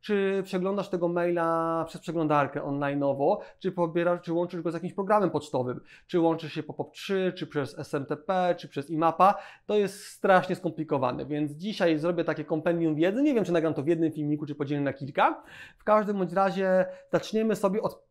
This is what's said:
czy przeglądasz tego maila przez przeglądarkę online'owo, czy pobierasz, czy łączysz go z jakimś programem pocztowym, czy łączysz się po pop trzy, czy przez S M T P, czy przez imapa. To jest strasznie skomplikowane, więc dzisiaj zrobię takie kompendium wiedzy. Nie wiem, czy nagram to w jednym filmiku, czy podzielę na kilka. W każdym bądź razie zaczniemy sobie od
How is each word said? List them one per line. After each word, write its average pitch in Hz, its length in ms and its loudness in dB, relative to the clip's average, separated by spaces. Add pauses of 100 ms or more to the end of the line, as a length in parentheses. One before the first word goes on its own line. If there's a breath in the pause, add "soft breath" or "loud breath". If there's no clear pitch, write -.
czy 196 440 0
przeglądasz 190 440 -2
tego 175 200 0
maila 165 800 0
przez - 120 -14
przeglądarkę 151 600 0
online'owo, 143 760 0 (220 loud breath)
czy 185 140 -4
pobierasz, 175 480 0
czy 170 120 -6
łączysz 175 300 -2
go 170 80 -2
z 160 40 -4
jakimś 170 200 -6
programem 196 360 2
pocztowym, 127 500 -4 (260 loud breath)
czy 180 140 0
łączysz 165 320 0
się 156 100 -6
po 147 120 -12
pop 147 180 -8
trzy, 190 440 -2
czy 160 100 -8
przez 143 320 -6
S 147 160 -10
M 139 120 -2
T 151 100 -4
P, 180 420 0
czy 147 100 -14
przez 139 220 -8
imapa. 165 440 4 (320 loud breath)
To 208 120 0
jest 190 260 -2
strasznie 185 520 2
skomplikowane, 147 680 -2
więc 147 260 -4
dzisiaj 170 460 0
zrobię 165 260 0
takie 156 200 -2
kompendium 165 480 0
wiedzy. 185 300 2
Nie 294 120 4
wiem, 214 100 2
czy 170 80 -2
nagram 160 220 2
to 143 80 -4
w 135 40 -2
jednym 165 260 2
filmiku, 151 340 -4
czy 143 80 -8
podzielę 143 260 -2
na 139 120 -2
kilka. 143 500 0 (360 loud breath)
W - 60 -20
każdym 208 340 2
bądź 175 140 -2
razie 185 540 2 (260 loud breath)
zaczniemy 214 440 0
sobie 202 260 0
od - 280 -6